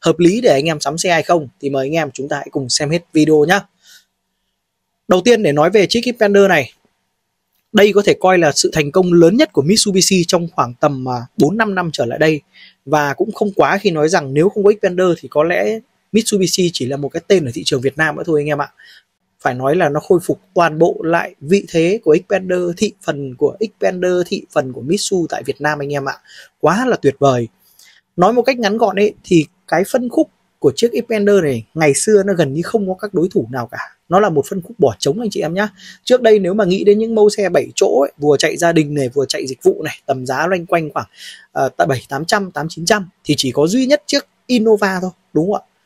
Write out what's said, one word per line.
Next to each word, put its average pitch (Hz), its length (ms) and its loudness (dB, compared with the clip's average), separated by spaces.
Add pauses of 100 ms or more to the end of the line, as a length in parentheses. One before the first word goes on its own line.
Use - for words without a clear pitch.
hợp 160 180 0
lý 175 220 4
để 240 100 4
anh 139 140 2
em 156 160 -4
sắm 147 180 -6
xe 185 120 -2
hay 165 120 2
không 160 260 0 (120)
thì 139 100 -4
mời 135 160 -2
anh 143 60 -6
em 156 180 -2
chúng 135 180 -10
ta 147 80 -4
hãy 139 140 -10
cùng 135 180 -6
xem 143 220 -2
hết 170 220 -4
video 151 360 4
nhá. 190 120 2 (1500)
Đầu 185 160 2
tiên 233 180 4
để 156 100 2
nói 151 180 2
về 196 160 4
chiếc 233 140 -2 (160)
Xpander 202 320 4
này, 151 240 0 (1000)
đây 208 220 4
có 202 80 2
thể 165 180 2
coi 185 180 4
là 156 140 2
sự - 200 -2
thành 147 200 -2
công 185 200 2
lớn 170 240 6
nhất 302 160 2
của 147 100 0
Mitsubishi 190 640 2
trong 170 280 -2
khoảng 120 280 -4
tầm, 135 280 -2
à, 123 80 -4 (200)
bốn 160 200 2
năm 220 180 -2
năm 175 180 -4
trở - 140 -2
lại - 120 -6
đây. 156 220 2 (440)
Và 143 300 0
cũng 208 180 -4
không 208 240 -2
quá 156 220 2
khi 202 120 0
nói 156 180 2
rằng 156 260 -2
nếu 160 140 4
không 202 160 -2
có 202 160 6
Xpander 180 260 0 (120)
thì 131 100 -16
có 147 160 0
lẽ 190 340 -2 (340)
Mitsubishi 190 600 0
chỉ 135 140 -6
là 135 100 -6
một 139 120 -6
cái 165 180 -8
tên 185 180 2
ở 123 100 -6
thị - 100 -8
trường 135 160 -2
Việt 127 180 -4
Nam 156 180 -2
nữa - 100 -8
thôi 156 140 0
anh 143 60 -4
em 147 160 -2
ạ. - 100 -10 (680)
Phải 135 140 -2
nói 135 220 0
là 180 120 2
nó 147 120 -4
khôi 180 220 2
phục - 180 -4 (140)
toàn 165 240 2
bộ 165 240 2
lại 165 380 -2
vị 180 280 0
thế 170 360 0
của 156 120 4 (100)
Xpander, 185 340 -2 (160)
thị 208 160 -2 (100)
phần 139 320 -6
của 135 260 0
Xpander, 185 520 -2 (140)
thị 190 160 -6 (100)
phần 131 200 -2
của 123 80 -14
Mitsu 170 480 -2
tại - 140 -8
Việt 135 180 -8
Nam 151 180 -2
anh 143 140 -6
em 139 120 -4
ạ. 135 100 -6 (460)
Quá 196 260 0
là 254 100 0
tuyệt 135 220 0
vời. 123 300 0 (680)
Nói 185 160 2
một 247 100 2
cách 247 160 -2
ngắn 208 180 0
gọn 208 200 0
ấy, 208 180 0 (100)
thì 160 220 2 (220)
cái 165 240 0
phân 247 160 0
khúc 302 220 0 (280)
của 139 180 2
chiếc 233 140 0 (160)
Xpander 202 360 2
này 127 220 -2 (100)
ngày 156 200 2
xưa 208 320 2
nó 196 80 0
gần 147 200 0
như 160 80 -4
không 196 260 -2
có 185 60 -2
các 208 200 -10
đối 160 140 0
thủ 143 220 -2
nào 123 160 -8
cả. - 120 -14 (300)
Nó 180 120 4
là 208 80 4
một 151 200 0
phân 190 140 -8
khúc - 160 -18
bỏ 123 200 2
trống 151 220 -4
anh 233 100 -4
chị - 100 -6
em 160 140 -4
nhá. 208 140 -2 (360)
Trước 254 180 2
đây 220 160 6
nếu 185 160 -2
mà 214 100 0
nghĩ 180 200 0
đến 202 140 4
những 226 160 -2
mẫu 208 160 4
xe 202 180 -2
bảy 175 260 0
chỗ - 260 2
ấy, - 180 -2
vừa 147 180 2
chạy 156 200 -2
gia 170 160 0
đình 151 220 0
này, 139 140 -2
vừa 131 180 -2
chạy 147 200 -6
dịch 131 160 -12
vụ - 200 2
này, - 120 -8 (120)
tầm 127 200 -4
giá 135 200 -2
loanh 180 200 -2
quanh 165 240 -2
khoảng, 135 160 -8 (460)
ờ, 135 240 -2
tại 165 100 0
bảy, 135 220 -2
tám 139 160 -8
trăm, 196 260 -2
tám, 147 180 -8
chín 165 160 -12
trăm 202 240 0 (160)
thì 151 120 -2
chỉ 131 160 -2
có 143 140 2
duy 247 200 0
nhất 285 200 0
chiếc 277 200 -4 (200)
Innova 214 540 2
thôi, 180 100 -8 (220)
đúng 165 200 0
không - 100 -4
ạ? - 40 -20 (200)